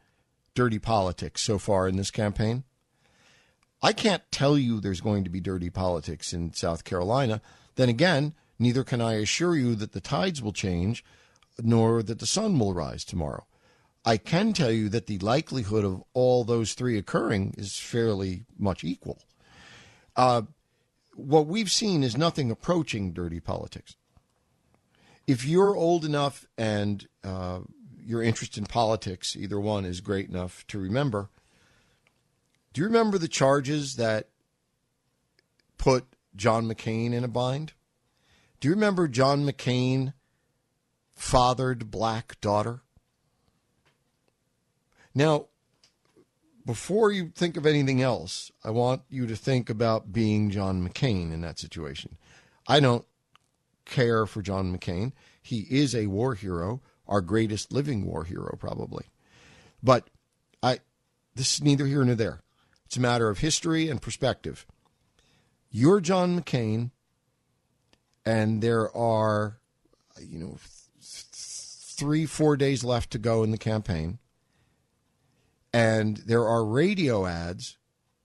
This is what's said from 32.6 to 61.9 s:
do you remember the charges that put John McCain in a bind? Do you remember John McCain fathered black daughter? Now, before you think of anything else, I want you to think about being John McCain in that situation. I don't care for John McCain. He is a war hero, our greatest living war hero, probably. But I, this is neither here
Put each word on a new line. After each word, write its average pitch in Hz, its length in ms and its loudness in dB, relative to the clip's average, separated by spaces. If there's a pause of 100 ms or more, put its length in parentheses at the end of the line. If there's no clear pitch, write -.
do 127 80 -2
you 196 60 2
remember 220 300 4
the 165 100 -2
charges 139 720 0
that 110 320 0 (1500)
put 127 280 4 (300)
John 113 320 2
McCain 113 460 -4
in 120 100 -2
a 123 40 -6
bind? 127 460 -4 (840)
Do 131 80 0
you 165 60 4
remember 196 340 2
John 135 380 4
McCain 131 680 0 (1040)
fathered 123 760 2
black 113 500 -4
daughter? 107 400 0 (2250)
Now, 147 340 2 (1200)
before 208 460 2
you 180 180 -4
think 175 280 -2
of 147 80 -6
anything 139 360 4
else, 101 500 -2 (120)
I 110 80 -4
want 123 380 0
you 127 180 -6
to 110 80 -6
think 123 340 0
about 110 420 0
being 107 380 2
John 95 380 -2
McCain 92 440 -2
in 82 100 -6
that 82 180 -10
situation. 78 580 -12 (500)
I 147 120 6
don't 120 260 4 (800)
care 117 400 2
for 104 160 -10
John 95 340 -2
McCain. 95 360 -4 (300)
He 113 280 -8
is 131 240 2
a 110 140 0
war 113 260 0
hero, 95 480 -6 (260)
our 98 140 2
greatest 104 500 -2
living 123 340 -2
war 82 180 -6
hero, 85 360 -8
probably. - 460 -8 (800)
But 120 260 4 (540)
I, 123 160 2 (560)
this 131 200 -2
is 143 80 -6
neither 143 220 4
here 139 180 2